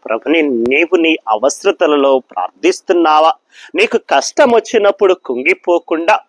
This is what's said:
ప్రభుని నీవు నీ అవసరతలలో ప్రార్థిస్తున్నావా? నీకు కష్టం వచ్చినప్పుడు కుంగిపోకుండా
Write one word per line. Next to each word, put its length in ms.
ప్రభుని 380
నీవు 540
నీ 200
అవసరతలలో 880
ప్రార్థిస్తున్నావా? 1160
నీకు 240
కష్టం 440
వచ్చినప్పుడు 600
కుంగిపోకుండా 1160